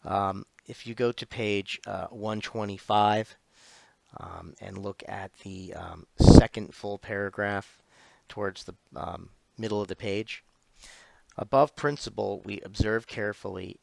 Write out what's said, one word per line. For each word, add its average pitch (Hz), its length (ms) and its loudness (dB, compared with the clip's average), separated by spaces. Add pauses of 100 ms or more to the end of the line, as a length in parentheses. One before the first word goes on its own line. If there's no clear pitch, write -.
um, 98 400 -2 (220)
if - 180 -16
you 117 120 -10
go 120 160 0
to - 140 -10
page, 104 600 -4
uh, 92 220 -8
one 107 320 -6
twenty-five, 104 960 0 (800)
um, 85 440 -16
and 98 180 -14
look 98 280 -12
at 98 240 -10 (140)
the, 95 300 -14
um, 85 340 -16 (100)
second - 560 10
full 101 240 -8
paragraph 101 840 -6 (480)
towards 98 360 -8
the, 90 100 -16 (220)
um, 87 340 -10 (260)
middle 107 240 -4
of 98 80 -6
the - 80 -8
page, 107 460 -6 (960)
above 135 400 2
principle 104 680 -4
we 101 180 -8
observe 107 440 -2
carefully 98 760 -8